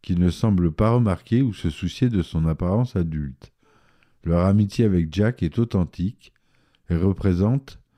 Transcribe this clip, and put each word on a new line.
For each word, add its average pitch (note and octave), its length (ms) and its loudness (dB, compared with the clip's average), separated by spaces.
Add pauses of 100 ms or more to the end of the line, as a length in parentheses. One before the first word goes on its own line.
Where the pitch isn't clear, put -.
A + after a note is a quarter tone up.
qui - 140 -4
ne F2 160 2
semblent F2+ 400 2
pas A2 220 0
remarquer A#2 500 0
ou B2+ 100 -2
se F2+ 180 -4
soucier F#2+ 380 -2
de G#2 140 0
son D#2+ 240 -2
apparence F2+ 480 -2
adulte. D#2 580 -6 (680)
Leur F2 240 2
amitié G#2 380 2
avec F2 280 2
Jack G#2+ 300 0
est E2+ 160 -4
authentique F#2+ 760 -4 (560)
et E2+ 60 -2
représente F#2+ 840 0 (180)